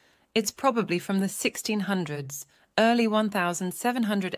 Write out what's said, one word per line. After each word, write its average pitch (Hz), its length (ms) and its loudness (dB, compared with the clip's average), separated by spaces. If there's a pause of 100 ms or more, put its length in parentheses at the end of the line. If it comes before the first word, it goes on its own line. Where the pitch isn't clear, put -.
(360)
It's 220 160 0
probably 208 480 0
from 196 200 0
the 196 100 2
sixteen - 520 -2
hundreds, 147 640 -4 (320)
early 226 300 4
one 214 240 2
thousand 175 420 -2
seven 240 300 -2
hundred 202 340 0